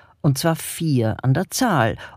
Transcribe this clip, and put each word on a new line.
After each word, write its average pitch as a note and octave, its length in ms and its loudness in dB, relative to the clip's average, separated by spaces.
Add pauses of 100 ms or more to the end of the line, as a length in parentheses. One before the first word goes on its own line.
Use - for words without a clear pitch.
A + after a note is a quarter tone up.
(260)
und C#3 120 2
zwar E3 180 0
vier B2+ 640 -2
an C3 120 2
der F3+ 160 -2
Zahl, D3 480 0 (200)